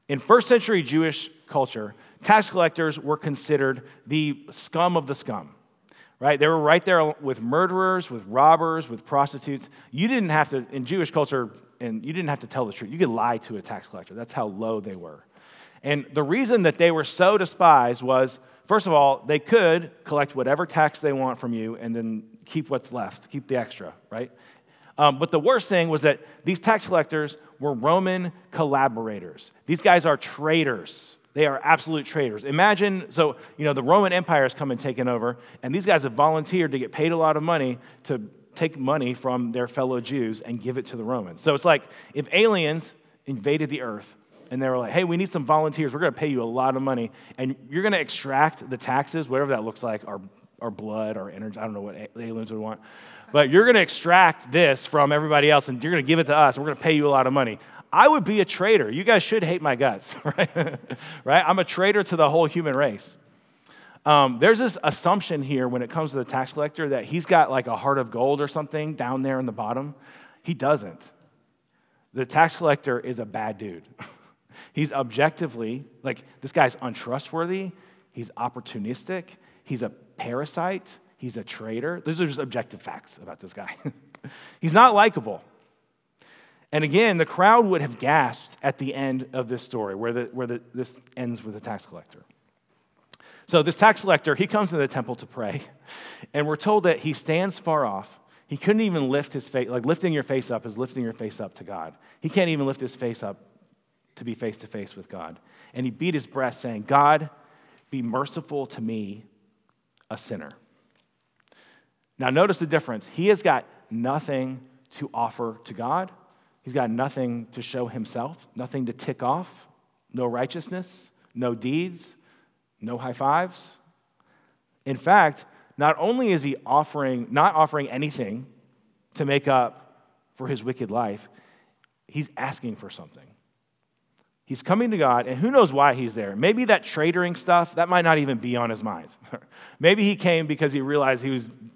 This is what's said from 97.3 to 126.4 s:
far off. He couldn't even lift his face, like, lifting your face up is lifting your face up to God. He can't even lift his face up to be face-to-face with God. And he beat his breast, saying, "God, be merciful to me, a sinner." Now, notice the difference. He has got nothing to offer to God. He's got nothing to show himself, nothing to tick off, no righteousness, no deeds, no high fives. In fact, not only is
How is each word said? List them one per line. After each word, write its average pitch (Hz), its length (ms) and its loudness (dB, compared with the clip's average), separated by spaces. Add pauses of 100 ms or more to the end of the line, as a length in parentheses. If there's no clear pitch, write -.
far 151 260 0
off. 98 360 -8 (260)
He 151 80 -10
couldn't 214 260 2
even 170 280 0
lift 139 240 -2
his 131 160 -10
face, 127 180 -4
like, 120 180 -4
lifting 165 280 0
your 143 100 -2
face 131 280 -4
up 113 140 -6
is 107 120 -12
lifting 127 260 -6
your 113 80 -6
face 110 300 -10
up 98 140 -14
to - 100 -20
God. 85 280 -12 (280)
He 160 80 -4
can't 180 200 2
even 147 160 -2
lift 135 140 -4
his 131 160 -8
face 120 280 -8
up 101 180 -12 (760)
to - 80 -16
be 117 120 -8
face-to-face 107 600 -10
with 95 140 -20
God. 80 280 -14 (360)
And 127 120 -6
he 123 60 -4
beat 165 220 -4
his 143 120 -4
breast, 127 360 -4
saying, 110 220 -8
"God, 147 460 4 (600)
be 135 120 -6
merciful 135 640 -6
to - 120 -16
me, 107 460 -8 (840)
a 110 80 -10
sinner." 80 340 -12 (1700)
Now, 127 120 0
notice 175 300 4
the 170 60 -4
difference. 139 460 -2
He 170 160 -2
has 208 140 4
got 151 240 2 (240)
nothing 131 720 -4 (300)
to - 220 -12
offer 117 520 -6
to - 80 -16
God. 147 360 -4 (520)
He's 127 120 -16
got 127 160 0
nothing 120 640 -4
to 123 100 -14
show 123 260 -8
himself, 120 680 -10
nothing 123 300 -8
to 120 80 -6
tick - 280 -10
off, 147 460 -4 (460)
no 123 120 -4
righteousness, 151 880 -8 (240)
no 120 180 -2
deeds, 160 640 -6 (640)
no 117 160 -8
high 123 160 -8
fives. 160 600 -2 (1120)
In 135 120 -6
fact, 165 480 2 (320)
not 151 220 4
only 226 320 0
is 156 120 0